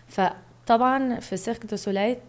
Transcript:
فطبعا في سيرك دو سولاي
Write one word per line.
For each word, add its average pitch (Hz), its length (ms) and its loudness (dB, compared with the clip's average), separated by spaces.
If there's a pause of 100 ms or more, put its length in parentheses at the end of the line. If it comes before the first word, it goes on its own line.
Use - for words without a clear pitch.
فطبعا 247 1120 0
في - 180 -6
سيرك 226 280 -6
دو 214 100 -6
سولاي 202 420 0 (120)